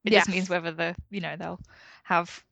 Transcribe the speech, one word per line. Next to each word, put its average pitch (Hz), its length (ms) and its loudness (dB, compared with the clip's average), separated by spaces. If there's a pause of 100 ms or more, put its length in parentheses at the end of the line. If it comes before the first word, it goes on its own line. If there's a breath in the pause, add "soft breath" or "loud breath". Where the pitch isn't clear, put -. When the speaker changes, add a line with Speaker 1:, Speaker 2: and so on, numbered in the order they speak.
Speaker 1:
It 214 60 0
just 190 160 6
Speaker 2:
Yes. 190 80 0
Speaker 1:
means 185 140 0
whether 170 220 -2
the, 165 240 -4 (140)
you 202 120 -8
know, 156 140 -6
they'll 170 240 -8 (440 loud breath)
have 175 480 0